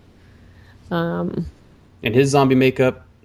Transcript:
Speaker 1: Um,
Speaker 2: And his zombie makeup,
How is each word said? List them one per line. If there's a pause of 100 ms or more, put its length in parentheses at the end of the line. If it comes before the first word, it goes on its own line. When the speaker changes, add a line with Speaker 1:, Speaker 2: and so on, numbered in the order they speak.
(920)
Speaker 1:
Um, (560)
Speaker 2:
And
his
zombie
makeup, (200)